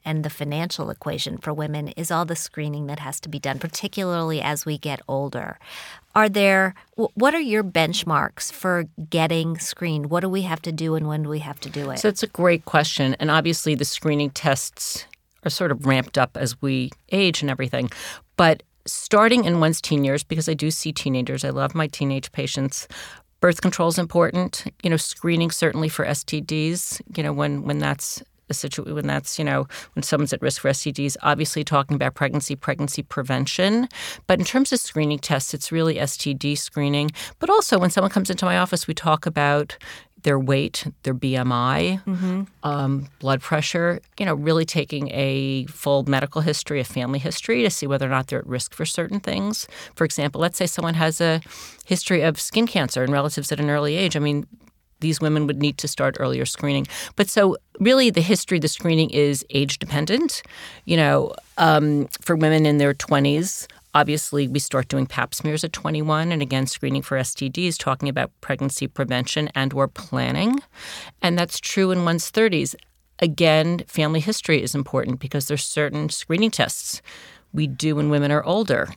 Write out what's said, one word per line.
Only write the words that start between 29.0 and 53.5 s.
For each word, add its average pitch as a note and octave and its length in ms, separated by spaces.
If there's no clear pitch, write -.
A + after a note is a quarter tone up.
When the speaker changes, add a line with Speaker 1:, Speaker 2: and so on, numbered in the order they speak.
Speaker 2:
that's, C#3+ 320
you D#3 60
know, C3+ 240
when D3 100
someone's D3 300
at - 100
risk C3 180
for C3+ 80
S C#3 140
T D3 80
Ds, C#3 320
obviously D3 400
talking C#3+ 320
about C3+ 200
pregnancy, C#3 420
pregnancy C#3+ 460
prevention. E3 840
But F3+ 140
in F3+ 40
terms - 280
of B3 80
screening D3 400
tests, C3+ 340
it's C#3 160
really E3 300
S C#3 160
T C#3+ 180
D C#3+ 220
screening. D3 560
But E4+ 100
also G4 300
when F3+ 120
someone F#3+ 200
comes F#3+ 180
into F#3 160
my F3+ 140
office, F3+ 300
we D#3+ 60
talk D#3 300
about D3 540
their C#3+ 140
weight, C3+ 460
their C3+ 100
B C3 220
M B2+ 160
I, D3 520
Speaker 1:
Mm-hmm. F#3 380
Speaker 2:
um, C#3 420
blood C3+ 200
pressure, E3+ 600
you G3+ 80
know, E3 80
really D#3+ 300
taking C#3+ 480
a C3+ 540
full C#3+ 380
medical C#3 360
history, D3+ 400
a B2 40
family C3 360
history A3+ 420
to G#3 80
see - 160
whether C3+ 180
or C3 60
not C3 160
they're C3+ 140
at - 60
risk - 280
for D#3+ 100
certain F3+ 360
things. G3+ 480
For E3 100
example, D3 360
let's F3 180
say F#3 80
someone E3 280
has D#3+ 260
a E3 200
history F3+ 380
of D#3 180
skin - 260
cancer C3 380
in C3+ 80
relatives C#3+ 400